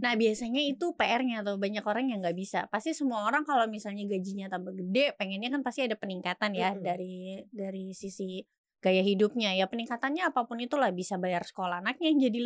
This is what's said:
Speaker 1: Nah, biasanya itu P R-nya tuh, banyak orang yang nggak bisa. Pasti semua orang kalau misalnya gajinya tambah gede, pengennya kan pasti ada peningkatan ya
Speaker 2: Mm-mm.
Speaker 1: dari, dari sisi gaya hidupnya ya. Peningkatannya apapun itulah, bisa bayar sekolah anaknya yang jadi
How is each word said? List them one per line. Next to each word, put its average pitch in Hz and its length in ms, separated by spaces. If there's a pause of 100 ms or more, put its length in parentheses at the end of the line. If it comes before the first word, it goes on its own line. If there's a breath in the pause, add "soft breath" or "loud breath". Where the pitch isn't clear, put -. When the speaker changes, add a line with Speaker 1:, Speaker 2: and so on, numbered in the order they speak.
Speaker 1:
Nah, 240 160
biasanya 226 480
itu 302 320
P - 80
R-nya 233 400
tuh, 202 160
banyak 208 240
orang 233 240
yang 202 160
nggak 170 120
bisa. 190 360
Pasti 311 240
semua 226 320
orang 285 160
kalau 254 240
misalnya 208 400
gajinya 196 400
tambah 185 240
gede, 190 480
pengennya 202 320
kan 285 80
pasti 254 240
ada 220 160
peningkatan 190 560
ya 180 160
Speaker 2:
Mm-mm. 196 80
Speaker 1:
dari, 185 720
dari 190 400
sisi 190 480 (380)
gaya 185 240
hidupnya 208 500
ya. 190 140
Peningkatannya 269 640
apapun 240 320
itulah, 247 320
bisa 180 240
bayar 180 260
sekolah 180 400
anaknya 311 300
yang 285 60 (100)
jadi 233 160